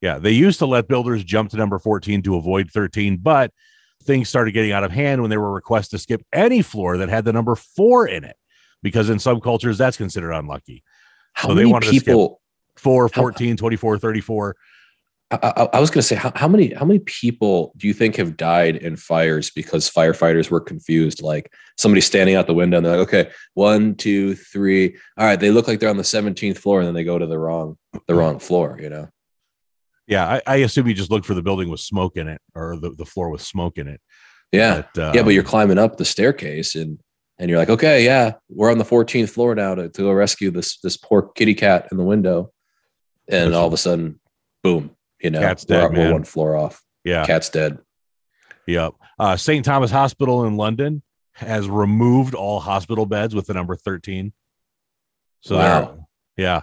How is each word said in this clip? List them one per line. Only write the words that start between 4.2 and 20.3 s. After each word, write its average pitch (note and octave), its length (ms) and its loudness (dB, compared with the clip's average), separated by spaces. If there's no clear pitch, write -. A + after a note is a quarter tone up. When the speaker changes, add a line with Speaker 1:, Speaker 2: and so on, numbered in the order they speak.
Speaker 1:
started A2+ 240 0
getting G#2+ 180 0
out G2+ 120 -2
of F#2+ 80 -4
hand C#3 300 -2
when A2+ 80 -2
there G#2+ 120 -2
were G2+ 120 -4
requests G#2 360 -2
to G#2 100 -8
skip - 240 -6
any A3+ 300 2
floor F2+ 340 -4
that F#2 120 -4
had A2 140 -2
the A2+ 100 0
number A#2 220 0
four A3+ 520 2
in F#2+ 160 -8
it, - 120 -20
because G#2+ 300 0
in G#2 80 0
some A#2+ 220 0
cultures A#2 360 -2
that's B2+ 200 0
considered F2 340 -8
unlucky. D2 520 -10
Speaker 2:
How - 160 -4
Speaker 1:
So G2+ 40 2
they F#2+ 80 6
Speaker 2:
many A#2 120 6
Speaker 1:
wanted A2+ 160 2
to C3 80 6
skip B2+ 80 2
Speaker 2:
people A2 360 2
Speaker 1:
four, B2+ 360 4
Speaker 2:
how C3 80 0
Speaker 1:
fourteen, A#2+ 360 -2
twenty-four, A2 420 -2
thirty-four. G#2+ 560 -4
Speaker 2:
I, A2 60 -6
I, A#2+ 60 4
I A#2 80 4
was D#3 80 4
gonna D3 140 2
say, - 120 0
how, A#2+ 200 -4
how C#3+ 120 0
many, F3+ 260 4
how C#3 120 -4
many F#3+ 140 4
people G#2 760 -2
do - 100 -8
you G#2 80 0
think A2 220 0
have E2+ 220 -4
died E2 400 2
in E2 180 -10
fires D#2+ 560 -2
because - 380 -4
firefighters E2 600 2